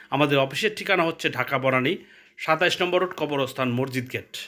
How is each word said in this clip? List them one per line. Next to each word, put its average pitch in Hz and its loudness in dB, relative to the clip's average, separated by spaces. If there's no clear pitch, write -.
আমাদের 143 4
অফিসের 139 0
ঠিকানা 185 0
হচ্ছে 165 -2
ঢাকা 127 -2
বনানী 131 2
সাতাইশ 160 0
নম্বর 180 2
রোড, 180 -2
কবরস্থান, 135 -2
মসজিদ 127 -4
গেট। - -10